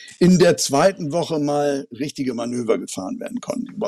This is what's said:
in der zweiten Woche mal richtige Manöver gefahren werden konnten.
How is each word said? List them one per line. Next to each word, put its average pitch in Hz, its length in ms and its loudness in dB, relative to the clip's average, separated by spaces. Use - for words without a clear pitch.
in 180 180 8
der 170 180 6
zweiten 165 560 2
Woche 160 280 -2
mal 147 500 0
richtige 127 440 -6
Manöver 117 440 -2
gefahren 92 400 -8
werden - 220 -10
konnten. - 480 -8